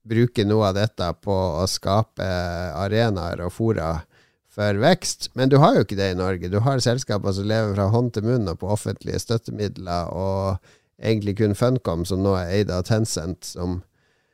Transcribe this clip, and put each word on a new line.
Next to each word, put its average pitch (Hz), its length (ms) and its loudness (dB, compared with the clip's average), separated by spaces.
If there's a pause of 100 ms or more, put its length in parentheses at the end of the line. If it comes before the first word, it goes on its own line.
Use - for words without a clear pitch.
bruke 113 400 2
noe 107 220 4
av 95 60 0
dette 98 340 -2 (140)
på 98 100 -4
å 92 360 0
skape - 560 -2 (500)
arenaer 95 680 0
og 90 80 -6
fora 82 500 0 (460)
for 104 260 0
vekst. - 600 0
Men 131 140 2
du 135 100 8
har 185 160 6
jo 131 100 4
ikke 101 120 -4
det 98 160 0
i 90 60 -2
Norge. 92 320 -2
Du 101 100 2
har 135 180 2
selskaper 113 560 0
som 98 100 -2
lever 107 300 0
fra 98 160 2
hånd 120 240 2
til 107 80 -2
munn 113 260 0
og 82 100 -4
på 92 120 -6
offentlige 104 500 -4
støttemidler, 98 920 -4
og 95 460 -4 (420)
egentlig 104 360 0
kun 104 180 2
Funcom, 101 520 0
som 92 160 -2
nå 98 120 4
er 90 240 -2
eid 98 120 2
av 90 140 -2
Tencent, 92 600 -2
som, 90 380 -6 (520)